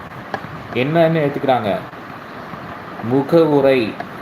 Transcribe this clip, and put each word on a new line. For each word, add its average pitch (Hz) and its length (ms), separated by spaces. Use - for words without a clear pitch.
என்னன்னு 160 420
ஏத்துக்கிறாங்க? 127 460
முகவுரை 139 680